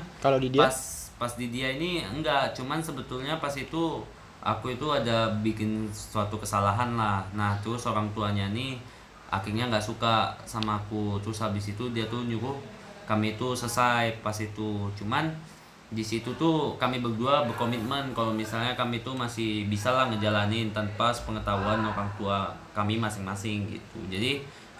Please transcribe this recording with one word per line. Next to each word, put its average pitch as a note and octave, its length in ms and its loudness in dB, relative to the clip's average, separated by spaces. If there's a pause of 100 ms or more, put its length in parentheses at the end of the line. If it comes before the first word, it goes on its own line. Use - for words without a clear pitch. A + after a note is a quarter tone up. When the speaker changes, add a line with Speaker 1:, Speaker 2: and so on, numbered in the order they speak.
(200)
Speaker 1:
Kalau C#3 160 8
di C3 160 2
dia? C3 160 10
Speaker 2:
pas, - 80 -2 (400)
pas A#2+ 160 -2
di B2 160 -4
dia C3 240 -2
ini E3 320 -2
enggak, C#3 480 0
cuman C3 240 -4
sebetulnya C#3+ 640 -4
pas C#3+ 160 -2
itu C#3 480 -2 (340)
aku A2 380 -2
itu C#3 100 -2
ada A2+ 540 4
bikin G#2+ 480 0
suatu G#2 480 -2
kesalahan G2+ 560 2
lah. G#2 400 2
Nah, G#2 320 2
terus A#2 240 -2
orang G#2+ 240 2
tuanya G2+ 400 0
nih C3 240 -2 (560)
akhirnya G#2 340 0
nggak A2 140 4
suka A2 640 2
sama G#2+ 320 0
aku. G#2 480 -2
Terus A2 160 -4
habis G2+ 320 -2
itu B2 240 -4
dia A2 80 0
tuh A#2+ 240 -4
nyuruh A#2 260 -2 (540)
kami G#2+ 320 2
tuh B2 160 0
selesai A#2 640 2
pas G#2 160 -2
itu. G#2 560 -4
Cuman C3 400 -2 (560)
di A2 160 -2
situ A2 320 -2
tuh D#3 400 2
kami B2 240 0
berdua A#2+ 480 2
berkomitmen B2 640 -2
kalau A2+ 160 0
misalnya A2+ 480 0
kami A#2+ 240 0
tuh C3 160 -6
masih A2+ 560 0
bisa G#2 160 0
lah C3 240 4
ngejalanin G#2 560 2
tanpa G#2 400 0
sepengetahuan G#2 720 0
orang G2+ 280 0 (120)
tua G2 240 2 (320)
kami G#2+ 240 2
masing-masing G2+ 680 -2
gitu. - 400 -8
Jadi, B2+ 380 0 (360)